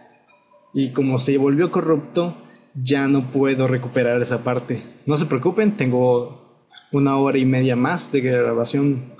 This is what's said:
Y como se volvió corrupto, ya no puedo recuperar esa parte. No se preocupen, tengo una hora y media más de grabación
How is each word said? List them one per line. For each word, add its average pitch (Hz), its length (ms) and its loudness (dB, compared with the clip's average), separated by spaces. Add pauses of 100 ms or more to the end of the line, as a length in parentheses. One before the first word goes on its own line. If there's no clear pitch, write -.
(720)
Y 135 180 -2
como 131 280 0
se 139 180 0
volvió 139 360 2
corrupto, 170 640 -2 (380)
ya 139 340 -2
no 135 240 0
puedo 135 340 2
recuperar 123 560 0
esa 120 220 -4
parte. 123 400 -4 (220)
No 147 100 2
se 151 100 0
preocupen, 185 500 0
tengo 123 920 -2 (240)
una 139 240 2
hora 139 220 2
y 131 60 2
media 127 300 2
más 143 380 -2
de 139 80 2
grabación 127 1000 0